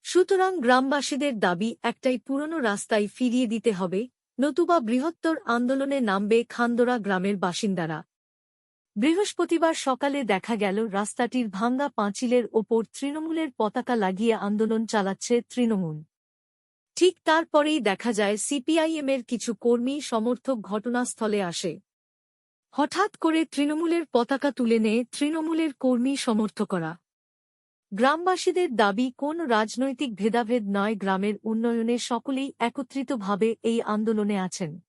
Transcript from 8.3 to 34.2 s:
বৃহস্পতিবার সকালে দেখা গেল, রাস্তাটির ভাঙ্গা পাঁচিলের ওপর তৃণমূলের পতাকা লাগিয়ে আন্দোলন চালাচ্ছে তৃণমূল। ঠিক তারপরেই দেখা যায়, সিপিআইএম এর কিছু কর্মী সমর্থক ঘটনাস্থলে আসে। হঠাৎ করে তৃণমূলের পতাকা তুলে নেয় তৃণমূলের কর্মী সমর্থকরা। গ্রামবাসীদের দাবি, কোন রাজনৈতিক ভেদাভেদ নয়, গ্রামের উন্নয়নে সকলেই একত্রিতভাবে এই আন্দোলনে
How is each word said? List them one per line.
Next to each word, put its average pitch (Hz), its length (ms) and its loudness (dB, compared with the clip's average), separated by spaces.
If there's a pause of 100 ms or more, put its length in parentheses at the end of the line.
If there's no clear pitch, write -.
বৃহস্পতিবার 330 760 2
সকালে 277 500 -2
দেখা 214 320 -2
গেল, 202 320 -2
রাস্তাটির 226 600 -2
ভাঙ্গা 247 400 -2
পাঁচিলের 226 640 0
ওপর 226 320 2
তৃণমূলের 311 680 -4
পতাকা 233 460 -2
লাগিয়ে 208 380 2
আন্দোলন 214 520 0
চালাচ্ছে 202 540 0
তৃণমূল। 190 640 -2 (920)
ঠিক 349 280 4
তারপরেই 311 560 4
দেখা 208 320 0
যায়, 208 240 2
সিপিআইএম 311 720 0
এর 269 160 0
কিছু 233 300 -4
কর্মী 240 460 0
সমর্থক 240 540 -2
ঘটনাস্থলে 214 880 -2
আসে। 170 380 -6 (920)
হঠাৎ 330 460 0
করে 320 280 2
তৃণমূলের 311 680 0
পতাকা 262 380 2
তুলে 226 280 2
নেয় 220 260 2
তৃণমূলের 320 680 -2
কর্মী 254 440 0
সমর্থকরা। 196 840 -2 (920)
গ্রামবাসীদের 330 840 2
দাবি, 214 400 2
কোন 320 300 -4
রাজনৈতিক 233 680 0
ভেদাভেদ 226 540 0
নয়, 202 280 0
গ্রামের 196 380 -2 (100)
উন্নয়নে 226 540 0
সকলেই 262 600 -4
একত্রিতভাবে 226 1040 -2
এই 233 200 0
আন্দোলনে 214 560 0